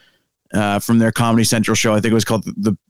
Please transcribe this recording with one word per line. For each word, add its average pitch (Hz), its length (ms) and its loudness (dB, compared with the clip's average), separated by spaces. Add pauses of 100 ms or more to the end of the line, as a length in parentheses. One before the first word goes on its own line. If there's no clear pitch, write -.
(540)
uh, 101 260 0
from 117 200 2
their 113 120 2
Comedy 117 320 2
Central 110 320 0
show. 110 180 0
I 104 60 2
think 110 120 -2
it 110 40 2
was 107 100 0
called 113 200 -2
The, 101 320 -4 (120)